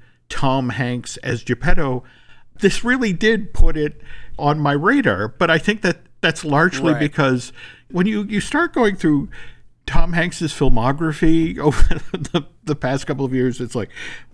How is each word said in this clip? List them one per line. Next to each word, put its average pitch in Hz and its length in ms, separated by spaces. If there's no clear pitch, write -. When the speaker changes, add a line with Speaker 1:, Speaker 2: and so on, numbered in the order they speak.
Speaker 1:
Tom 131 420
Hanks 123 480
as - 240
Geppetto, 131 640
this 196 240
really 240 280
did 214 400
put - 240
it 151 240
on 147 220
my 147 120
radar, 143 560
but 170 220
I 160 80
think 208 240
that 175 160
that's - 240
largely 151 480
Speaker 2:
Right. 139 80
Speaker 1:
because 135 520
when 180 160
you, 214 180
you 208 160
start 320 320
going 208 240
through 151 320
Tom 170 280
Hanks's 170 360
filmography 156 1080
<laughs> - 0
over - 240
the, 160 340
the 151 100
past 139 320
couple 139 200
of 127 80
years, 127 260
it's 117 140
like 104 160